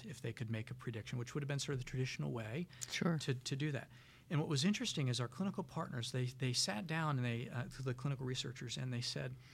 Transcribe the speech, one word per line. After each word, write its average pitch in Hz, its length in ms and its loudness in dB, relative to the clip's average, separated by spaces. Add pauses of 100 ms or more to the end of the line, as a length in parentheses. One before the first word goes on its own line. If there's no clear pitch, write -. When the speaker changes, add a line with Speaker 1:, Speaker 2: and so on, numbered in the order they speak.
Speaker 1:
if 160 140 -10
they 117 100 -2
could 113 200 -4
make 110 180 -2
a 127 60 -8
prediction, 113 420 -4
which 120 160 -4
would 147 80 -2
have 139 60 -2
been 143 100 0
sort 143 160 0
of 135 60 0
the 127 100 -2
traditional 131 420 0
way 120 360 -2 (240)
Speaker 2:
Sure. 175 300 4
Speaker 1:
to, 139 120 2
to 127 220 -2
do 147 160 2
that. - 160 -2 (420)
And 143 100 4
what 156 80 4
was 139 160 4
interesting 202 440 4
is 123 120 4
our 123 80 2
clinical 190 360 0
partners, 135 480 -2
they, 127 180 2 (100)
they 127 140 2
sat 190 320 2
down 156 320 2
and 123 80 4
they, 120 260 0
uh, 120 120 0 (140)
to - 60 -4
the 131 120 2
clinical 135 320 0
researchers, 127 500 -4
and 127 160 0
they 120 80 0
said, 127 320 -2 (200)